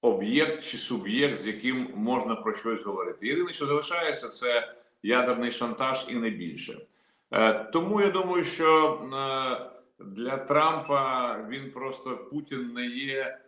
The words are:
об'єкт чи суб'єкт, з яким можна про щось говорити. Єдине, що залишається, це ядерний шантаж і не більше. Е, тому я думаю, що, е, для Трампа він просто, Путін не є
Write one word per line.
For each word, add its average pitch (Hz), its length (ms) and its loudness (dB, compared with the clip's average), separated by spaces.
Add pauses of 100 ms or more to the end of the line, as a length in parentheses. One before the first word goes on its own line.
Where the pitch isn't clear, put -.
об'єкт 120 600 2
чи - 140 -10
суб'єкт, 117 640 0
з 101 60 -6
яким 113 480 -2
можна 117 400 0
про 110 200 -2
щось 113 280 -4
говорити. 98 440 -4
Єдине, 170 260 0
що 147 120 -4
залишається, 151 640 0
це 120 460 0 (300)
ядерний 120 480 2
шантаж 131 580 -2
і 123 60 -4
не 113 140 0
більше. 85 520 -8 (520)
Е, 110 200 6
тому 190 480 2
я 202 80 6
думаю, 180 340 2
що, 156 500 6
е, 135 800 -4 (280)
для 117 380 -6
Трампа 139 1000 2 (120)
він 135 220 -8
просто, 131 460 -8
Путін 131 560 -8
не 123 120 -4
є 131 520 -4 (100)